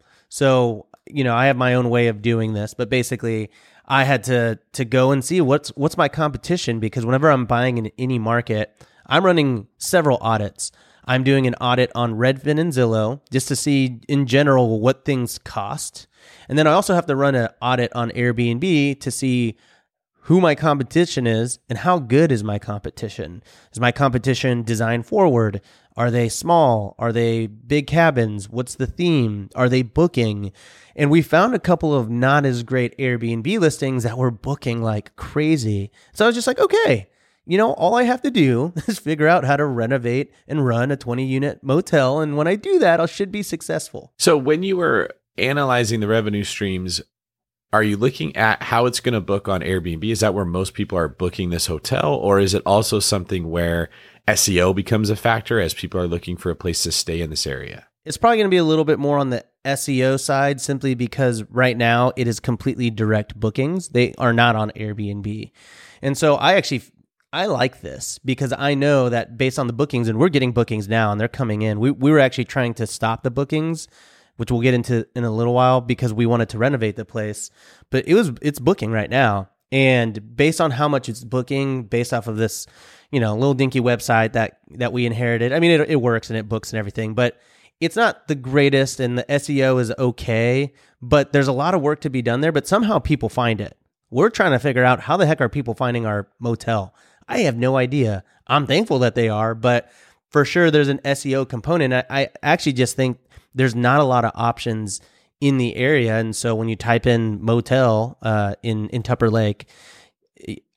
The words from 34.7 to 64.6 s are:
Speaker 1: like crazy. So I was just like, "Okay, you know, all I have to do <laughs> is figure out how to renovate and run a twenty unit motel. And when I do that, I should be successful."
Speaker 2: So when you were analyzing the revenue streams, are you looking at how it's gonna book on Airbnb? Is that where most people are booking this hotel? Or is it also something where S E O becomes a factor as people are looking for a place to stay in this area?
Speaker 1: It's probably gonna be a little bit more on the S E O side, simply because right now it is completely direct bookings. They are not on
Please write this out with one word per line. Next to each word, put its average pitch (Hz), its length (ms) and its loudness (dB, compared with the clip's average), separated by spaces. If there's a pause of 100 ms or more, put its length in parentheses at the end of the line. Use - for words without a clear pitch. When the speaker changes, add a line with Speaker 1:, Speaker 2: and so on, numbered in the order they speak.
Speaker 1:
like 110 340 -4
crazy. 113 760 -2 (220)
So 240 120 2
I - 20 4
was 233 80 2
just 240 120 -6
like, 254 120 0
"Okay, 349 480 2 (380)
you 180 140 2
know, 226 140 4
all 175 200 0
I 240 100 4
have 247 200 0
to 277 80 -2
do 147 480 2
<laughs> - 80 -8
is 214 100 -4
figure 151 300 0
out 165 180 4
how 139 120 2
to 147 80 0
renovate 123 640 -2 (160)
and 147 180 0
run 120 240 0
a 139 80 -2
twenty 123 280 -4
unit 131 380 -4
motel. 139 560 2
And 151 160 -2
when 151 120 0
I 185 80 0
do 370 240 0
that, 170 200 4
I 165 60 0
should 190 260 -4
be 208 120 -6
successful." 160 760 -8
Speaker 2:
So 165 200 4
when 151 260 0
you 190 140 -2
were 143 340 0 (260)
analyzing 123 600 0
the 104 80 -2
revenue 104 360 0
streams, 92 580 -6 (720)
are 107 100 4
you 104 140 0
looking 131 400 -2
at 110 260 0
how 120 220 0
it's 123 160 -2
gonna 120 180 0
book 101 300 -4
on 95 100 0
Airbnb? 85 500 -4
Is 107 120 -2
that 104 120 2
where 98 120 -2
most 90 280 -4
people - 240 -4
are 80 120 0
booking 90 400 -4
this 85 160 -4
hotel? 123 480 -2
Or 98 260 2
is 98 140 2
it - 120 0
also 104 360 2
something 90 480 -2
where 85 400 -2 (400)
S 107 180 2
E 90 140 2
O 92 100 4
becomes 101 380 0
a 107 80 -2
factor 113 420 0
as 85 140 -2
people - 260 -8
are 90 80 -2
looking 87 300 -6
for 90 140 -6
a 80 40 -6
place - 280 -4
to 82 100 -4
stay 85 260 -4
in 80 120 -6
this 78 140 -6
area? 67 420 -10 (180)
Speaker 1:
It's 160 100 -10
probably 233 220 2
gonna 208 120 2
be 185 80 4
a 175 60 4
little 156 220 2
bit 147 120 2
more 143 200 0
on 139 120 0
the 120 140 -4 (220)
S 139 240 -4
E 127 160 0
O 131 100 2
side, 135 460 0
simply 135 340 -2
because 120 540 -2
right 123 260 2
now 117 400 2
it 120 140 -2
is 110 100 -4
completely 123 500 -2
direct 107 480 0
bookings. 135 520 -2
They 120 280 2
are 123 140 2
not 117 240 4
on 107 160 -2